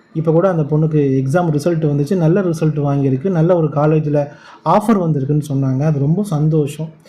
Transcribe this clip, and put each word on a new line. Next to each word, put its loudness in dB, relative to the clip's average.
இப்ப -2
கூட 2
அந்த 0
பொண்ணுக்கு 0
எக்ஸாம் 0
ரிசல்ட் -2
வந்துச்சு, 0
நல்ல 2
ரிசல்ட் -2
வாங்கியிருக்கு, 0
நல்ல 2
ஒரு 0
காலேஜ்ல 0
ஆஃபர் 2
வந்திருக்குன்னு 0
சொன்னாங்க. -2
அது 0
ரொம்ப 0
சந்தோஷம். -2